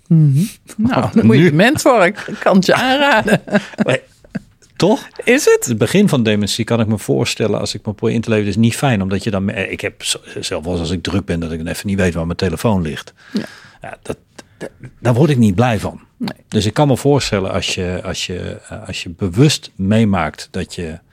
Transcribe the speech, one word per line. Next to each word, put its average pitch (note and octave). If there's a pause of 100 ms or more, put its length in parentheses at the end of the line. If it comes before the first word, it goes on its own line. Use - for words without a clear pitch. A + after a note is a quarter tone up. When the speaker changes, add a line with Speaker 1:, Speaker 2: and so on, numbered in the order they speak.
Speaker 1:
Mhm. D3+ (340)
Nou, G#3+
Speaker 2:
<laughs> -
Speaker 1:
dan A3
moet -
je D3
Speaker 2:
Nu F3+
Speaker 1:
de D3
mentor, A#3
ik G#3+
kan -
het F#3+
je -
aanraden. C4 (220)
Speaker 2:
<laughs> -
Maar C3+ (840)
toch? - (160)
Speaker 1:
Is D3+
het? D3+
Speaker 2:
Het A#2
begin F3
van C3+
dementie G#2+
kan A#2
ik A2
me G#2+
voorstellen, A#2+
als -
ik -
me A2
probeer A2+
in A#2
te A2+
leven, G#2+
is F#2+
niet A2+
fijn, A#2+
omdat F#2+
je A#2
dan, G2
eh, G2
ik F#2
heb -
z-, - (240)
zelf E2
wel F2
eens F2
als D#2+
ik E2+
druk F#2
ben, E2+
dat E2
ik E2
dan D#2+
even E2
niet G2
weet F#2
waar E2
mijn E2+
telefoon F#2+
ligt. D2 (200)
Speaker 1:
Ja. - (380)
Speaker 2:
Ja, -
dat, - (840)
daar A#2+
word C3
ik C#3+
niet G#2+
blij A#2
van. E2 (160)
Speaker 1:
Nee. - (120)
Speaker 2:
Dus G#2
ik G#2+
kan D3+
me B2+
voorstellen, A2
als -
je, F2+
als F#2
je, F#2
eh, -
als -
je -
bewust G2+
meemaakt G2
dat F2+
je E2 (140)